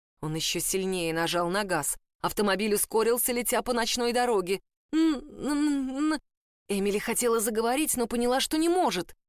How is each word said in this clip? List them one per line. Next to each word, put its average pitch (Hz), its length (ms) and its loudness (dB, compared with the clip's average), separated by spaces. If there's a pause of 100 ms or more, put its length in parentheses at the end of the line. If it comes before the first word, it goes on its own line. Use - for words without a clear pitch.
(200)
Он 156 140 -4
ещё 160 260 -2
сильнее 185 540 0
нажал 170 360 0
на 208 140 0
газ. 175 340 -2 (220)
Автомобиль 202 540 0
ускорился, 233 580 2
летя 240 300 0
по 247 100 -2
ночной 240 400 0
дороге. 208 480 0 (320)
«Н-, 311 260 2
н-, 285 320 -6
н-, 285 640 0
н-». 294 80 -2 (480)
Эмили 196 300 0
хотела 226 420 0
заговорить, 233 560 0
но 233 100 0
поняла, 240 340 0
что 311 160 -2
не 320 120 2
может. 320 460 0 (140)